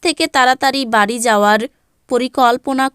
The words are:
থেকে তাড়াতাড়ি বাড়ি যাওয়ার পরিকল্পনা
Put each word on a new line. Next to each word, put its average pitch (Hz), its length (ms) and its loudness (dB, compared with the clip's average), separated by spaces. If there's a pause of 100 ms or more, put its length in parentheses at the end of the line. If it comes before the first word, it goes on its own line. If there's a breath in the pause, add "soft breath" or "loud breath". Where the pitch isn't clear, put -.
থেকে 330 200 -2 (100)
তাড়াতাড়ি 262 460 0 (140)
বাড়ি 214 220 0 (100)
যাওয়ার 208 340 2 (480)
পরিকল্পনা 254 840 -2